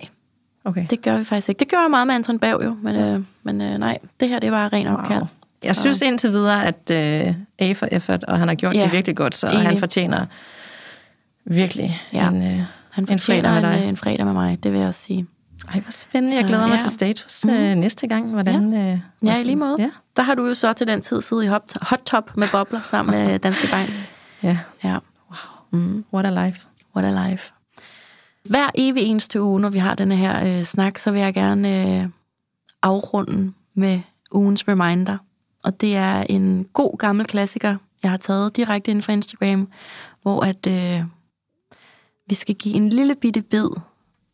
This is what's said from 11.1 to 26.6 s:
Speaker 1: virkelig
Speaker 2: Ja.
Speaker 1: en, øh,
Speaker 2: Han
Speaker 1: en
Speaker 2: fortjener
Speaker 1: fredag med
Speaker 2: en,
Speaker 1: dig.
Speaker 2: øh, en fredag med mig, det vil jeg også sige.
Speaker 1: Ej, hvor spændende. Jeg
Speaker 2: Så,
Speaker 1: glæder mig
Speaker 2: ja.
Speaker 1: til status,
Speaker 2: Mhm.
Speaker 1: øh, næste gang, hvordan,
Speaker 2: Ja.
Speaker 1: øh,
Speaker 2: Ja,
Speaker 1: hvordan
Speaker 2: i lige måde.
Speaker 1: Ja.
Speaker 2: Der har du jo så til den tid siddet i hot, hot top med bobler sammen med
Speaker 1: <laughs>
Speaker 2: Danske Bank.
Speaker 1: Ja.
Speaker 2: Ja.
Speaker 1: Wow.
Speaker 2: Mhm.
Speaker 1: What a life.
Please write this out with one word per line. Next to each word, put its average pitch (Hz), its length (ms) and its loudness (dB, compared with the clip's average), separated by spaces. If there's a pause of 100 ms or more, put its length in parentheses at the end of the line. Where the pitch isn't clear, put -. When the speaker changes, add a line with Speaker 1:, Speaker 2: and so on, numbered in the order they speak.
Speaker 1:
virkelig 175 560 0 (120)
Speaker 2:
Ja. 185 160 2
Speaker 1:
en, 180 60 0
øh, 185 60 0
Speaker 2:
Han 185 240 0 (320)
Speaker 1:
en 190 100 0
Speaker 2:
fortjener 196 120 2
Speaker 1:
fredag 170 420 2
med 170 80 4
Speaker 2:
en, - 60 2
Speaker 1:
dig. 190 80 2
Speaker 2:
øh, 196 60 -2
en 190 80 -2
fredag - 280 -2
med - 80 0
mig, 87 300 0
det 101 80 0
vil 98 80 0
jeg 95 80 2
også 90 140 -6
sige. 185 260 -4 (460)
Speaker 1:
Ej, 190 60 0
hvor 208 120 -10
spændende. 262 440 -2
Jeg 240 80 4
Speaker 2:
Så, 190 40 0
Speaker 1:
glæder 220 200 2
mig 233 80 4
Speaker 2:
ja. 226 60 4
Speaker 1:
til 233 100 0
status, - 540 -4
Speaker 2:
Mhm. 226 100 4
Speaker 1:
øh, 202 200 2
næste 202 320 0
gang, 226 240 -2
hvordan, 208 420 2
Speaker 2:
Ja. 220 60 0
Speaker 1:
øh, 196 80 0
Speaker 2:
Ja, 180 120 0 (200)
Speaker 1:
hvordan 220 220 2
Speaker 2:
i - 20 -2
lige 254 120 0
måde. 294 240 0
Speaker 1:
Ja. 233 100 0 (280)
Speaker 2:
Der 254 60 4
har 262 120 2
du 247 120 0
jo 247 60 0
så 226 200 0
til 226 140 -2
den 214 140 0
tid - 200 -2
siddet 226 220 -2
i 208 40 2
hot, 202 340 -2
hot 247 240 0
top - 320 -2
med 208 140 2
bobler 202 300 0
sammen 208 340 0 (100)
med 190 140 2
Speaker 1:
<laughs> - 60 -2
Speaker 2:
Danske 190 260 0
Bank. 190 180 0 (540)
Speaker 1:
Ja. 175 140 2 (260)
Speaker 2:
Ja. 185 80 -2
Speaker 1:
Wow. - 880 -8
Speaker 2:
Mhm. 202 320 -4
Speaker 1:
What 190 120 0
a 180 200 0
life. 185 220 -4 (280)